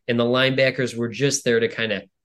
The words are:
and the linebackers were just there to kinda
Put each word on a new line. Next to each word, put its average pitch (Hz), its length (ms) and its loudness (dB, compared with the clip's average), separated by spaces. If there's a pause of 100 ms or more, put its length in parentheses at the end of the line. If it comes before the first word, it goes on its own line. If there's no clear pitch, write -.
and 120 120 0
the 117 60 4
linebackers 131 720 0
were 117 120 -4
just 131 360 -2
there 117 160 2
to 113 80 0
kinda 107 360 -4 (200)